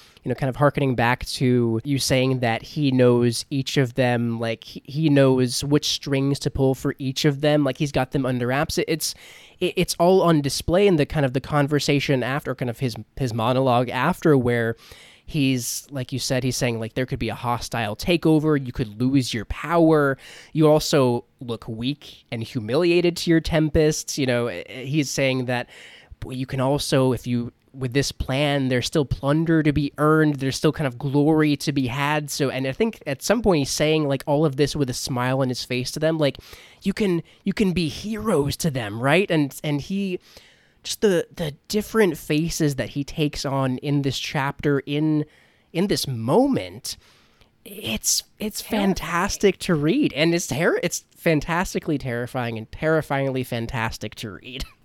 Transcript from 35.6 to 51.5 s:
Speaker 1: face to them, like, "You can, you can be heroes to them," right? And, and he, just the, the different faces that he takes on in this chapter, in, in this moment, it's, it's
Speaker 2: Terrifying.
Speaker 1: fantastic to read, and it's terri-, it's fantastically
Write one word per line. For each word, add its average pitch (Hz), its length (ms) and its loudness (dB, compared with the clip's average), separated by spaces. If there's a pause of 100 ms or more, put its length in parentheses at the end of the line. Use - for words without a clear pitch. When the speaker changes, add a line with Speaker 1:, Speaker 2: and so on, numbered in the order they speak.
Speaker 1:
face 123 280 -4
to 156 80 -8
them, 160 180 0
like, 143 200 0 (440)
"You 196 100 0
can, 180 300 0 (220)
you 190 80 0
can 190 200 2
be 160 160 0
heroes 208 720 -2
to 165 120 -2
them," 113 300 -4
right? 143 300 2
And, 147 320 0
and 147 180 -2
he, 190 380 -4 (640)
just - 180 -8
the, 185 340 2
the 151 200 -6 (140)
different 208 480 2
faces 156 600 0
that 110 140 -6
he 143 140 -6
takes - 400 -4
on 135 340 -2
in 143 240 -2
this 139 160 -2
chapter, 143 680 -2
in, 151 380 0 (480)
in 185 160 0
this 165 180 -2
moment, 117 920 0 (680)
it's, - 580 -4 (160)
it's 214 240 -6
Speaker 2:
Terrifying. 202 320 0
Speaker 1:
fantastic 180 640 0
to - 160 0
read, 170 400 2
and 165 200 2
it's 175 120 -2
terri-, 190 360 0
it's - 220 -4 (100)
fantastically 170 840 0